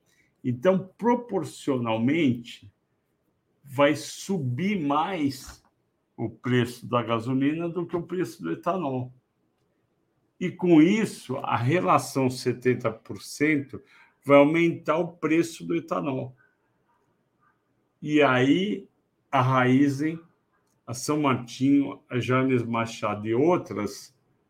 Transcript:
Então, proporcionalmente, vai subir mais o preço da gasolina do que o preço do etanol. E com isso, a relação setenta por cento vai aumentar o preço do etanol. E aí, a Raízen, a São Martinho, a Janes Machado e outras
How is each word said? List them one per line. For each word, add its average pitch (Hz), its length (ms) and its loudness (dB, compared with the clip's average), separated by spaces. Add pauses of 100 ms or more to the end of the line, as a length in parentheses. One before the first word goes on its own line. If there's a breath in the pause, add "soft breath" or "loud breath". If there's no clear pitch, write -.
(420)
Então, 185 540 0
proporcionalmente, 143 1800 -2 (880)
vai 143 320 2
subir 175 840 -6
mais 147 840 -4 (540)
o 113 140 -6
preço 123 560 -2
da 120 160 0
gasolina 131 680 -2
do 170 180 -6
que 180 100 -6
o 170 60 -4
preço 175 400 -8
do 165 100 -6
etanol. 143 600 -6 (1300)
E 180 100 -4
com 170 300 6
isso, 190 580 2
a - 180 -2
relação 139 720 2
setenta 123 600 -2
por - 300 -14
cento 147 640 -4 (420 soft breath)
vai 139 140 8
aumentar 156 580 4
o 170 120 -2
preço 165 540 -2
do 170 120 -4
etanol. 147 600 -4 (1700)
E 151 200 4
aí, 143 640 2 (460)
a 135 80 4
Raízen, 135 800 2 (680)
a 123 60 -12
São 151 300 -4
Martinho, 135 840 0
a 127 120 -2
Janes 127 420 2
Machado 113 640 -4
e 110 80 0
outras 120 800 -2 (360)